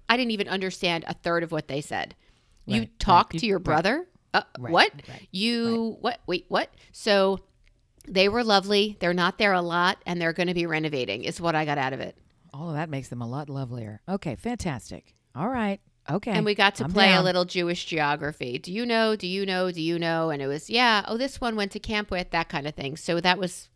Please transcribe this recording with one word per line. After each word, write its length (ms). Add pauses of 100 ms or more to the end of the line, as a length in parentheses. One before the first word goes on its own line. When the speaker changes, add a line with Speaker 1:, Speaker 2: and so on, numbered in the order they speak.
Speaker 1:
I 80
didn't 140
even 180
understand 580
a 60
third 300
of 100
what 160
they 100
said. 340 (520)
"You 160
Speaker 2:
Right, 180
Speaker 1:
talk 320
Speaker 2:
right. 80
Speaker 1:
to 60
Speaker 2:
You, 60
Speaker 1:
your 80
Speaker 2:
right. 40
Speaker 1:
brother? 440 (260)
Uh, 80 (180)
Speaker 2:
Right, 140
Speaker 1:
what? 180 (160)
Speaker 2:
right, 240
Speaker 1:
You, 600
Speaker 2:
right. 100
Speaker 1:
what? 260
Wait, 220
what?" 200 (220)
So 480 (680)
they 220
were 160
lovely. 560
They're 140
not 240
there 160
a 80
lot, 440
and 160
they're 120
gonna 220
be 100
renovating 580
is 160
what 160
I 80
got 140
out 160
of 80
it. 160 (360)
Speaker 2:
All 160
of 60
that 140
makes 200
them 120
a 60
lot 220
lovelier. 580
Okay, 280
fantastic. 800 (220)
All 140
right. 320 (280)
Okay. 220
Speaker 1:
And 140
we 100
got 200
to 100
Speaker 2:
I'm 80
Speaker 1:
play 140
Speaker 2:
down. 120
Speaker 1:
a 40
little 200
Jewish 400
geography. 760
"Do 120
you 140
know? 320
Do 100
you 180
know? 260
Do 100
you 180
know?" 300
And 120
it 60
was, 220
"Yeah, 360
oh, 120
this 240
one 160
went 160
to 80
camp 300
with," 180
that 180
kind 180
of 80
thing. 220
So 240
that 180
was 380